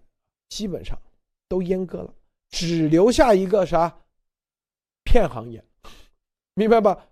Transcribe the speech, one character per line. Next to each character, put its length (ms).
基 180
本 180
上 140
都 160
阉 240
割 160
了， 100
只 380
留 240
下 200
一 140
个 180
啥？ 320
骗 240
行 200
业， 160
明 140
白 120
吧？ 320